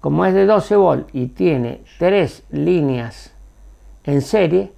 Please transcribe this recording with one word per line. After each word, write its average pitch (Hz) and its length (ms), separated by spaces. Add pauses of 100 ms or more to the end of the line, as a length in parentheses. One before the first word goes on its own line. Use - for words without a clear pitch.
como 151 240
es 190 80
de 196 120
doce 208 300
volt 160 380
y 127 140
tiene 131 580 (120)
tres 185 520
líneas 143 840 (680)
en 143 180
serie 185 560